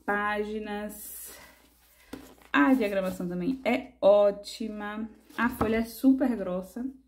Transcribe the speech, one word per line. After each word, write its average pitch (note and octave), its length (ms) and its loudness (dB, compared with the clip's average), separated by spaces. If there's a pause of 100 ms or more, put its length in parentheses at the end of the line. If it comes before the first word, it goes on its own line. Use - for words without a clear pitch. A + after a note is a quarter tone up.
páginas. G#3 1300 -6 (1120)
A C#4 220 6
diagramação F#3+ 540 -2
também F3 360 -4
é B3 360 -2
ótima, G#3 1080 2 (280)
a A#3 120 2
folha A3 300 0
é A3+ 60 0
super C4 520 4
grossa F#3 500 -6 (220)